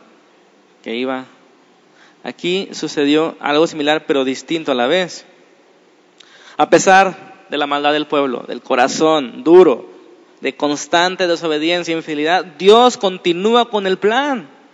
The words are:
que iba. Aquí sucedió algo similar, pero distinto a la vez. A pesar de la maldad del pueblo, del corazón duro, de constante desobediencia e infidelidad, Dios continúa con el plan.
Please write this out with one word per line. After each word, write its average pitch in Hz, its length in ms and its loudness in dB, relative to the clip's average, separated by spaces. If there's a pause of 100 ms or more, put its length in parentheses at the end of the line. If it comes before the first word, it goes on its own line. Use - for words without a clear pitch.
(800)
que 113 140 -10
iba. 131 300 -6 (1000)
Aquí 185 480 -6
sucedió 151 680 -2
algo 147 260 2
similar, 156 380 -2
pero 135 180 -2
distinto 151 480 -6
a 131 40 0
la 123 120 -2
vez. 170 380 -4 (1300)
A - 140 0
pesar 190 800 2
de 143 80 -6
la 147 100 -4
maldad 143 240 -2
del 151 160 -2
pueblo, 139 400 -4
del 117 140 -12
corazón 127 840 0
duro, 156 460 6 (500)
de 135 160 -6
constante 175 720 -2
desobediencia 165 680 -2
e 160 40 -4
infidelidad, 156 480 -4
Dios 214 520 4
continúa 196 720 0
con 208 180 -4
el 185 100 0
plan. 226 580 -4 (180)